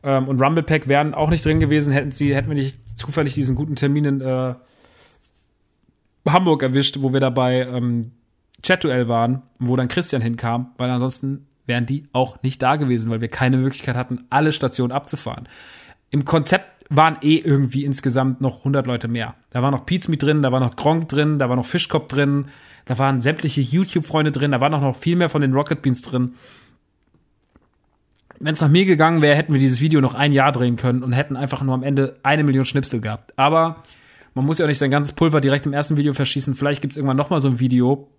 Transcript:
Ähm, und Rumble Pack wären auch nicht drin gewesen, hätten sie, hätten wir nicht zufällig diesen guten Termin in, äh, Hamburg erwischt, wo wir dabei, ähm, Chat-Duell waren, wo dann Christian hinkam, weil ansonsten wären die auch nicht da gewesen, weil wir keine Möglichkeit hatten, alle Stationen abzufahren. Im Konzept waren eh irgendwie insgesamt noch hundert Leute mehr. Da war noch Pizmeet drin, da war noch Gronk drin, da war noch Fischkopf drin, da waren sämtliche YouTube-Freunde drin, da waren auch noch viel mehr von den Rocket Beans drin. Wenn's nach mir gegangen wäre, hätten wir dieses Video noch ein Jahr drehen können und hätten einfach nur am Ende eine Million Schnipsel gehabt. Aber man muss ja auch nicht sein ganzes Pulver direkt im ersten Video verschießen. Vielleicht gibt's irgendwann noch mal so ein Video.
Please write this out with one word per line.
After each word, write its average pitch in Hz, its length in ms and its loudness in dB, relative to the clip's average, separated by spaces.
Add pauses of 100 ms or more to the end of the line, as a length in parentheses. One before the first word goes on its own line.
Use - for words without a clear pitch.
Ähm, 135 240 0
und 131 120 0
Rumble 156 220 2
Pack 156 240 0
wären 143 280 2
auch 156 160 -2
nicht 165 140 0
drin 156 140 2
gewesen, 147 340 2
hätten 139 200 0
sie, 143 200 0
hätten 135 140 -2
wir 151 80 -4
nicht 135 420 -6
zufällig 147 380 -4
diesen 131 220 -2
guten 151 180 -4
Termin 143 300 0
in, 139 160 0
äh, 127 340 -4 (1700)
Hamburg 165 340 2
erwischt, 135 380 0
wo 135 120 -2
wir 135 60 0
dabei, 127 440 0
ähm, 123 500 -4 (500)
Chat-Duell 127 460 0
waren, 120 340 0 (160)
wo 123 160 0
dann 127 140 0
Christian 131 340 -2
hinkam, 117 540 -4
weil 123 140 -4
ansonsten 131 580 -6 (180)
wären 120 200 -2
die 143 260 -6
auch 127 300 -4
nicht 131 200 -4
da 135 140 2
gewesen, 123 340 -2
weil 113 100 -4
wir 117 80 -6
keine 127 280 0
Möglichkeit 131 400 -2
hatten, 127 340 -8
alle 151 220 2
Stationen 127 400 -2
abzufahren. - 560 -8 (600)
Im 147 140 0
Konzept - 640 -2
waren 151 340 4
eh 151 140 6
irgendwie 139 480 2
insgesamt 131 560 -2
noch 135 220 -4
hundert 139 240 0
Leute 120 220 -4
mehr. 117 260 -4 (160)
Da 127 120 -2
war 139 100 2
noch 131 140 -4
Pizmeet 170 360 -2
drin, 151 200 2
da 127 100 2
war 131 80 2
noch 120 160 -2
Gronk 160 320 0
drin, 151 320 0
da 127 80 0
war 127 80 0
noch 123 100 -2
Fischkopf - 420 -4
drin, 143 380 0 (400)
da 120 120 -4
waren 135 220 2
sämtliche 147 400 -2
YouTube-Freunde 156 720 0
drin, 143 180 0
da 123 100 0
waren 147 140 2
auch 143 60 0
noch 135 160 0
viel 170 180 0
mehr 175 140 2
von 151 140 0
den 135 100 2
Rocket 143 300 -2
Beans 127 200 0
drin. 123 320 -4 (2000)
Wenn's 151 200 -2
nach 151 100 4
mir 185 160 6
gegangen 160 360 4
wäre, 147 140 6
hätten 151 160 0
wir 135 80 4
dieses 127 200 2
Video 156 200 4
noch 131 140 0
ein 143 180 2
Jahr 139 180 4
drehen 123 240 0
können 123 300 -2
und 127 80 -2
hätten 135 240 -2
einfach 139 260 -6
nur 135 120 0
am 127 100 -4
Ende 135 400 -2
eine 151 180 2
Million 135 220 2
Schnipsel 131 360 -2
gehabt. 107 360 -10
Aber 160 480 2 (500)
man 131 100 -2
muss 151 140 0
ja 170 60 2
auch 147 40 2
nicht 139 100 0
sein 139 120 0
ganzes 143 240 0
Pulver 156 260 2
direkt 135 260 0
im 143 60 -2
ersten 147 240 -2
Video 143 180 0
verschießen. 135 420 -2
Vielleicht 143 240 -2
gibt's 139 160 -6
irgendwann 135 220 0
noch 143 120 0
mal 165 100 2
so 139 80 2
ein 120 120 0
Video. 127 480 2 (100)